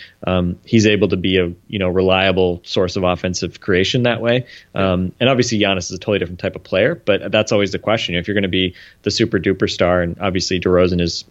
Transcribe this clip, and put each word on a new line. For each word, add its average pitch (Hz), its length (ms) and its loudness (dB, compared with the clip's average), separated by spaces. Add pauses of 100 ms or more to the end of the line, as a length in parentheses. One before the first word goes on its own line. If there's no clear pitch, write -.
(260)
um, 90 380 0
he's 110 220 4
able 104 220 2
to 95 80 0
be 92 220 0
a, 87 140 0 (160)
you 104 100 -8
know, 92 100 0
reliable 92 760 2
source 92 320 -2
of 95 80 -2
offensive 90 560 -4
creation 95 440 0
that 117 160 0
way. 120 260 0 (280)
Um, 92 460 0
and 120 80 4
obviously 123 320 2
Giannis 98 300 0
is - 20 -10
a 95 60 -10
totally 101 200 0
different 90 220 -6
type 95 160 -6
of - 80 -14
player, 120 300 0
but 98 360 -2
that's 107 220 2
always 101 180 2
the 98 80 -6
question. 104 380 -2
If 90 100 -2
you're 104 80 -4
gonna 98 140 0
be 92 260 0 (280)
the 104 80 -2
super 110 280 0
duper 92 320 0
star, 90 320 2
and 85 180 -4
obviously 92 380 -2
DeRozan 90 420 2
is, 85 300 -4